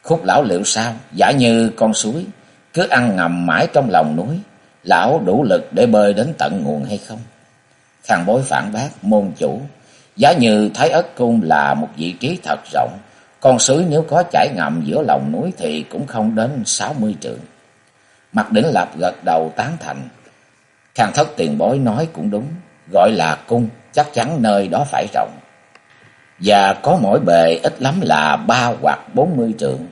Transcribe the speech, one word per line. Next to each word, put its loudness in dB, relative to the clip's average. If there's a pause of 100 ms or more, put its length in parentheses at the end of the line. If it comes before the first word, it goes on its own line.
Khúc 0
lão 4
liệu 0
sao, -2 (180)
giả 4
như 4
con 2
suối -4 (460)
cứ 0
ăn 2
ngầm 0
mãi 2
trong 2
lòng 2
núi, -4 (460)
lão 0
đủ 2
lực 0
để 2
bơi 4
đến -2
tận -4
nguồn -4
hay -8
không?" -16 (840)
Khang -2
Bối 2
phản -4
bác: -6 (140)
"Môn 0
chủ, -4 (560)
giả 6
như 4
Thái 2
Ất 0
Cung 2
là 0
một -4
vị -6
trí -4
thật -4 (140)
rộng, -2 (420)
con 4
suối 2
nếu 0
có 2 (100)
chảy 2
ngầm -2
giữa -2
lòng 0
núi -4
thì -6
cũng -10
không -2
đến -2
sáu -4
mươi -2
trượng." -12 (920)
Mạc -2
Đỉnh 4
Lập 0 (100)
gật -4
đầu 0
tán -6
thành. -12 (880)
Khang 0
Thất 0
tiền -2
bối 0
nói -2
cũng -6
đúng, -6 (460)
gọi 6
là -2
cung, 0 (240)
chắc 0
chắn -2
nơi 2
đó -2
phải -2
rộng. -2 (1080)
Và 4
có 2
mỗi 2
bề 4
ít -2
lắm 0
là 2
ba 0 (100)
hoặc -2
bốn 2
mươi -2
trượng. -4